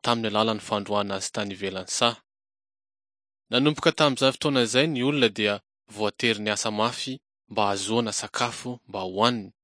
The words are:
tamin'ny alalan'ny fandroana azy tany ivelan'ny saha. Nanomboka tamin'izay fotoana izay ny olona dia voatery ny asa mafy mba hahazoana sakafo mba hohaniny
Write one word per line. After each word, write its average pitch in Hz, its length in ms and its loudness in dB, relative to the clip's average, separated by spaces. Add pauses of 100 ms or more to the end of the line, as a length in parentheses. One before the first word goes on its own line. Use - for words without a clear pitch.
tamin'ny 117 240 0
alalan'ny 107 400 0
fandroana 101 480 -2
azy - 160 -8
tany 101 200 -4
ivelan'ny 95 360 -8
saha. - 380 0 (1200)
Nanomboka 143 420 2
tamin'izay 135 420 4
fotoana 139 280 0
izay 120 240 2
ny 143 200 -2
olona 139 220 4
dia 104 260 0 (360)
voatery 107 520 -2
ny 107 80 -2
asa 104 200 -2
mafy 117 440 -2 (360)
mba 107 120 0
hahazoana 101 500 0
sakafo 120 580 -4 (180)
mba 101 120 -6
hohaniny 101 520 0 (120)